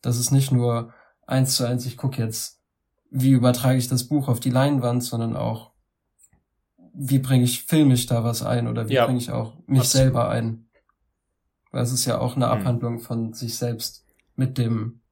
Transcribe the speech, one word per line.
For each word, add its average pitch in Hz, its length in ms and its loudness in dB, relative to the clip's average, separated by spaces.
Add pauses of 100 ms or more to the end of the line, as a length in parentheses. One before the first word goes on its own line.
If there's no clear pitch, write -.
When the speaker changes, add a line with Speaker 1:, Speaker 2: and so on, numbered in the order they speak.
Speaker 1:
Das 120 160 0
ist 123 140 -2
nicht 135 180 2
nur 120 420 0 (340)
eins 131 300 0
zu 127 100 0
eins, 123 200 -2
ich - 100 -10
guck - 220 -4
jetzt, - 420 -6 (500)
wie 135 200 2
übertrage 127 480 4
ich 120 100 -2
das 127 160 -2
Buch 143 240 -2
auf 117 120 0
die 127 100 -2
Leinwand, 123 540 0
sondern 113 320 -4
auch, 113 340 -6 (1200)
wie 135 260 0
bringe 127 240 2
ich, - 180 -2
filme 151 320 4
ich 123 120 0
da 117 180 0
was 117 180 -2
ein 117 240 -2
oder 113 220 -4
wie 123 60 0
Speaker 2:
Ja, 120 120 6
Speaker 1:
bringe 127 120 0
ich - 120 -6
auch 117 240 -6 (120)
mich 135 140 4
Speaker 2:
absolut. 120 60 0 (180)
Speaker 1:
selber 120 260 2
ein? 113 360 -4 (1040)
Weil 123 140 -2
es 120 80 -2
ist 127 120 -2
ja 117 140 -2
auch 123 180 -2
eine 127 140 2
Speaker 3:
Hm. - 100 2
Speaker 1:
Abhandlung 117 380 -2
von 113 340 -6
sich 117 240 -8
selbst - 480 -6 (300)
mit - 240 -2
dem 113 420 -2 (120)